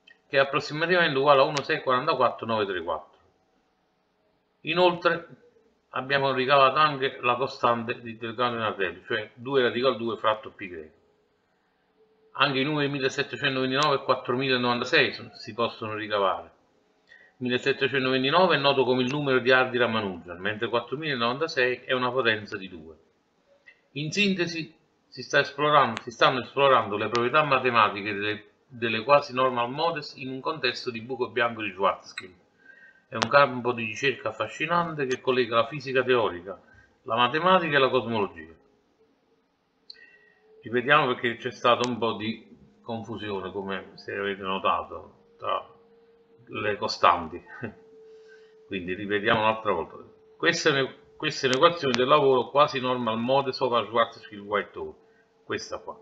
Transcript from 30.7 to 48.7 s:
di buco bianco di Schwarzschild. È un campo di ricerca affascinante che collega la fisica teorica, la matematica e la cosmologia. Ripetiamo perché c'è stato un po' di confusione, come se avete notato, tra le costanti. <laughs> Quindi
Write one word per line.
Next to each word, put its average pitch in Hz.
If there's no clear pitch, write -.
di 113
buco 120
bianco 117
di 101
Schwarzschild. 90
È 113
un 113
campo 127
di 113
ricerca 113
affascinante 156
che 127
collega 127
la 113
fisica 131
teorica, 98
la 113
matematica 156
e -
la 131
cosmologia. 107
Ripetiamo 123
perché 117
c'è 123
stato 139
un 120
po' 110
di 110
confusione, 104
come 98
se -
avete 101
notato, 90
tra 95
le 107
costanti. 87
<laughs> -
Quindi 92